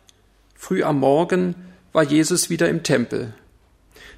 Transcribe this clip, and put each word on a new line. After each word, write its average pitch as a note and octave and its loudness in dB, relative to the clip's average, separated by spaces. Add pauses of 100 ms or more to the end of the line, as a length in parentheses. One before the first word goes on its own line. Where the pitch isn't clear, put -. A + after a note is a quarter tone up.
(600)
Früh F#3 -2
am D3+ 0
Morgen F3 2 (380)
war D#3+ 4
Jesus D#3 0
wieder E3+ 0
im D#3+ -2
Tempel. A#2+ -2 (840)